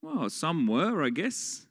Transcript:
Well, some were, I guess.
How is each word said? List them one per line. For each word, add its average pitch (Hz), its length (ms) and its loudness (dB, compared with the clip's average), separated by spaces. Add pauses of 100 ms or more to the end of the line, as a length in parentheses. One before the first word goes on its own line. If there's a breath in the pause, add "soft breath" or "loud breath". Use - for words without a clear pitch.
Well, 240 300 -2
some 156 380 0
were, 170 340 2
I 127 80 2
guess. - 600 -4